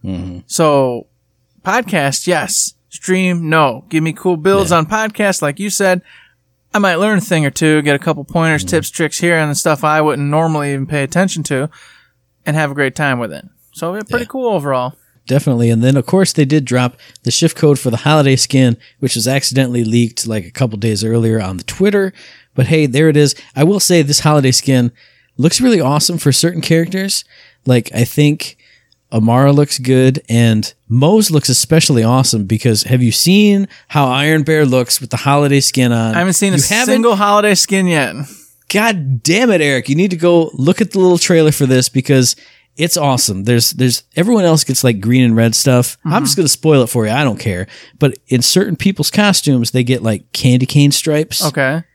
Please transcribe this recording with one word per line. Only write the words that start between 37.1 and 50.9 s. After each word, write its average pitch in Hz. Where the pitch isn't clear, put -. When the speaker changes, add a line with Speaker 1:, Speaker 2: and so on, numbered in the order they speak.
Speaker 2:
holiday 208
skin 190
yet. 139
Speaker 1:
God 185
damn 214
it, 175
Eric. 139
You 139
need 185
to 175
go 170
look 139
at 190
the 196
little 180
trailer 160
for 143
this 127
because 131
it's 165
awesome. 127
There's, 120
there's, 127
everyone 196
else 160
gets, -
like, 113
green 123
and 113
red 113
stuff. 123
I'm 156
Speaker 2:
Mm-hmm. 247
Speaker 1:
just -
gonna 160
spoil 151
it 113
for 113
you. 107
I 143
don't 113
care. 95
But 143
in 127
certain 185
people's -
costumes, 151
they 127
get, 127
like, 110
candy 127
cane 143